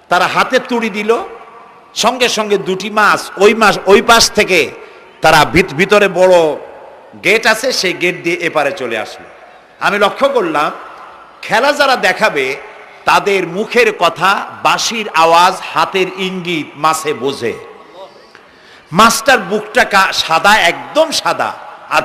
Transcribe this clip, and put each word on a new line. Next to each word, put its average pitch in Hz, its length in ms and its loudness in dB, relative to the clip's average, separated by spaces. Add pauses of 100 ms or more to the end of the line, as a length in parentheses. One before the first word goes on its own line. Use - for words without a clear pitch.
তারা 180 180 2
হাতে 185 320 0
তুড়ি 233 320 -4
দিল, 208 280 -2 (760)
সঙ্গে 240 340 0
সঙ্গে 202 300 -2
দুটি 185 320 -6
মাছ 202 460 0
ওই 208 180 4
মাছ, 208 320 4
ওই 202 160 6
পাশ 226 280 4
থেকে 170 400 0 (500)
তারা 156 240 4
ভিত-, 151 300 0
ভিতরে 196 340 2
বড় 175 480 4 (680)
গেট 220 220 0
আছে, 226 260 0
সেই 185 200 -2
গেট 160 300 -4
দিয়ে 170 140 -4
এপারে 156 360 -2
চলে 120 260 -6
আসলো। - 260 -12 (560)
আমি 185 180 -2
লক্ষ্য 202 300 0
করলাম, 170 440 -2 (680)
খেলা 247 300 0
যারা 269 240 2
দেখাবে 180 600 0 (480)
তাদের 180 420 2
মুখের 214 520 0
কথা, 185 480 0 (160)
বাঁশির 202 520 -2
আওয়াজ, 165 400 4 (200)
হাতের 175 320 0 (100)
ইঙ্গিত 180 580 -6
মাছে 151 400 -2
বোঝে। 117 380 -6 (1400)
মাছটার 226 460 2
বুকটা 208 460 -2
কা-, 190 280 0
সাদা, 165 420 2
একদম 220 560 0
সাদা, 151 420 -2 (380)
আর 151 140 0